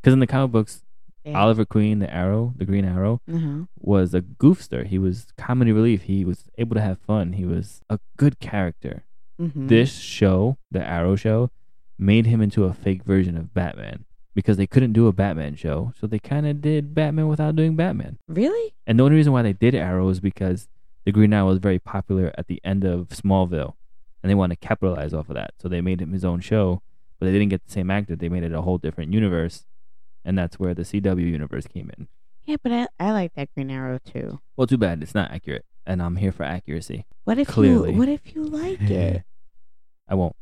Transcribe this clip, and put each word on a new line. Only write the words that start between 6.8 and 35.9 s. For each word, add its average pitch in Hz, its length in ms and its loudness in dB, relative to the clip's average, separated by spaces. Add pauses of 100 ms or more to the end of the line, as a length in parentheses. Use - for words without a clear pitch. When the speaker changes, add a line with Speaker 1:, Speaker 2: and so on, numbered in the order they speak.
Speaker 1:
have 95 180 -2
fun. 98 340 -2
He 95 100 -4
was 87 460 -4
a 104 100 -2 (180)
good 143 220 2
character. - 640 -6 (380)
Speaker 2:
Mm-hmm. 147 260 -6
Speaker 1:
This 123 300 4
show, 101 600 2 (140)
the 85 140 -4
Arrow 85 300 0
show, 110 340 0 (480)
made 107 300 4
him 113 120 4
into 104 260 2
a 92 80 0
fake 95 300 -2
version 92 320 2
of 82 180 -8
Batman 78 520 -6 (300)
because 101 220 2
they 95 100 2
couldn't 127 260 4
do 113 140 6
a 107 40 6
Batman 80 440 -2
show. 80 440 -4
So - 60 -6
they 107 140 -4
kinda 147 340 -2
did 147 400 -2
Batman 156 340 0
without 156 280 0
doing 160 200 4
Batman. - 520 -4
Speaker 2:
Really? 359 480 -2 (100)
Speaker 1:
And 113 140 4
the 127 40 8
only 143 140 8
reason 147 160 6
why 127 80 2
they 107 120 2
did 117 200 4
Arrow 92 320 0
was 92 140 2
because 95 500 -2 (340)
the 101 80 0
Green 107 220 6
Arrow 98 140 4
was 95 100 4
very 92 220 2
popular 95 580 -2
at - 100 -8
the 87 160 -8
end 98 220 0
of 90 240 -2
Smallville, 90 640 0 (500)
and 95 60 0
they 98 60 4
wanted 92 260 0
to - 60 -16
capitalize 82 460 -2
off 76 160 -4
of 73 60 -8
that. 55 240 -8
So - 80 -8
they 90 140 -2
made 90 200 -2
him 82 120 -6
his 92 120 -4
own 87 140 0
show, 95 420 0 (380)
but 92 60 -2
they 95 80 2
didn't 104 160 4
get 95 160 -2
the - 60 -20
same 92 200 -4
actor. 101 240 -2
They 85 140 -6
made 87 140 -2
it 85 100 -4
a 78 80 -4
whole 90 160 0
different 78 360 -6
universe, 90 520 0 (600)
and 95 120 0
that's 87 220 -4
where 90 140 -2
the 87 100 -6
C 104 160 -4
W 92 260 0
universe 76 420 -4
came - 300 -12
in. - 100 -14 (360)
Speaker 2:
Yeah, 302 180 -4
but 240 120 -2
I, 240 140 0 (120)
I 190 120 0
like 190 240 -2
that 139 180 -8
Green 135 180 -6
Arrow 131 280 -6
too. - 420 -10 (160)
Speaker 1:
Well, 127 100 2
too 131 100 2
bad. 87 240 0
It's 76 140 -12
not 98 160 0
accurate, - 340 -8 (200)
and 90 160 -2